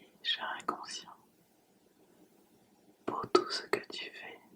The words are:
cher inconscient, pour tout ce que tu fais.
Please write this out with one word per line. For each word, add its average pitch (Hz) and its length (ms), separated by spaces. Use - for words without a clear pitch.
cher - 240
inconscient, - 500
pour - 260
tout - 180
ce - 180
que - 120
tu - 180
fais. - 280